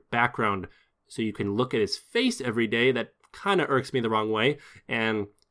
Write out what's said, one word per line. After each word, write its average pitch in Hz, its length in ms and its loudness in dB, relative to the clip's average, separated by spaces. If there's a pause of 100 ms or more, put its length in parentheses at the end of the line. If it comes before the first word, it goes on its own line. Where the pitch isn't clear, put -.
(120)
background 117 560 0 (400)
so - 140 -6
you 107 100 -2
can 101 240 -4
look 127 180 0
at 113 60 2
his - 180 0
face - 420 -2
every 117 280 0
day. 117 240 4
That 117 220 -6 (180)
kinda 190 340 0
irks 131 260 0
me 135 60 0
the 113 100 0
wrong 110 220 0
way 117 280 0 (280)
and 110 400 0 (240)